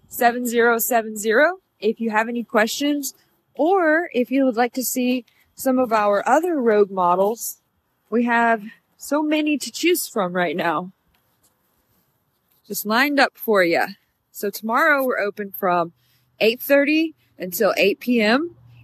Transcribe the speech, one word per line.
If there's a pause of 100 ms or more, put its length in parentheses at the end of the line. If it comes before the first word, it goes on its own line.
seven
zero
seven
zero (240)
if
you
have
any
questions, (420)
or
if
you
would
like
to
see (320)
some
of
our
other
Rogue
models. (480)
We
have (340)
so
many
to
choose
from
right
now, (1800)
just
lined
up
for
ya. (420)
So
tomorrow
we're
open
from (460)
eight
thirty (200)
until
eight
P
M. (300)